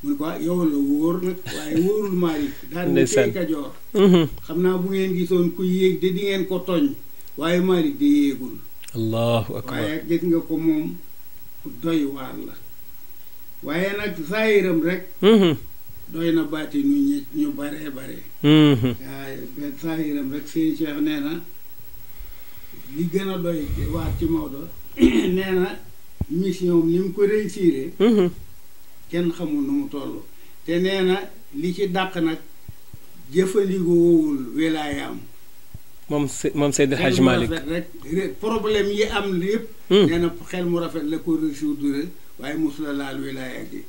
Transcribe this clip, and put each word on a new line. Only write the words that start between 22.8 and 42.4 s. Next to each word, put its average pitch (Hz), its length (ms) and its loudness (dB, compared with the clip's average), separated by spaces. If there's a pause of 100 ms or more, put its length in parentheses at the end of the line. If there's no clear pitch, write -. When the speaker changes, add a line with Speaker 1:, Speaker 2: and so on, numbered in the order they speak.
Speaker 1:
li 165 160 0
gën 196 160 0
a 190 100 -2
doy 165 280 -2 (260)
waar 165 260 -2
ci 170 60 0
Maodo, 156 420 -2 (160)
<clears throat> - 140 -12
nee 196 560 4
na 185 260 0 (520)
mission 175 520 2
am 165 60 2
ni 170 100 4
mu 190 140 0
ko 202 140 0
réussir, 180 760 0
Speaker 2:
Mhm. 202 300 6 (800)
Speaker 1:
kenn 170 220 0
xamul 147 320 -2
nu 135 100 -2
mu 143 160 0
toll. - 340 -8 (420)
Te 170 160 0
nee 190 220 2
na 185 180 4 (340)
li 170 180 -2
ci 196 160 0
dàq 185 280 0
nag, 160 220 0 (920)
jëfandikoowul 175 1080 4 (180)
wilaayaam. 151 600 -2 (920)
Speaker 2:
Moom 147 200 2
Se-, - 260 -2
moom 143 180 4
Seydi 139 240 4
Speaker 1:
Xel - 80 0
Speaker 2:
Hadj 123 160 4
Speaker 1:
mu 131 60 10
Speaker 2:
Malick. 120 240 4
Speaker 1:
rafet - 200 -4
rek, 175 160 -2 (260)
ré-, 185 280 -2
problème 214 500 2
yi 208 140 2
am 196 340 0
lépp, 208 300 0 (220)
Speaker 2:
Hmm. 190 160 8
Speaker 1:
nee 165 120 4
na 170 160 2 (140)
xel 180 180 -4
mu 170 120 2
rafet 160 260 -4
la 156 140 -2
ko 160 220 0
résoudre, 143 680 -2 (300)
waaye 143 200 -6